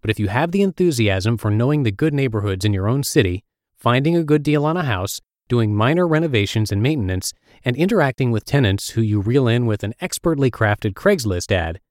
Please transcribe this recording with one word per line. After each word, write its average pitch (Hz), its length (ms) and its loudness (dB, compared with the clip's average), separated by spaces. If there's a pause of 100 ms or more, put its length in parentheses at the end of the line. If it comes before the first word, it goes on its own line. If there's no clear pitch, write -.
But 110 80 -6
if 107 100 -2
you 101 80 0
have 139 240 0
the 196 100 0
enthusiasm 117 760 0
for 104 140 -2
knowing 131 320 0
the 110 80 0
good 147 220 -2
neighborhoods 104 520 -2
in 104 80 2
your 98 160 0
own 139 140 0
city, 95 420 0 (320)
finding 139 400 2
a 165 80 0
good 151 180 2
deal 147 220 0
on 160 100 0
a 180 80 -2
house, 101 380 -4 (260)
doing 113 260 0
minor 139 320 2
renovations 131 640 0
and 101 140 0
maintenance, 98 500 -2 (300)
and 127 140 -2
interacting 151 520 0
with 110 140 0
tenants 107 460 0
who 113 120 -2
you 104 200 0
reel 123 260 2
in 120 200 2
with 104 180 -2
an 107 160 -6
expertly 147 500 -2
crafted 104 440 -2
Craigslist 113 540 0
ad 85 300 -2 (120)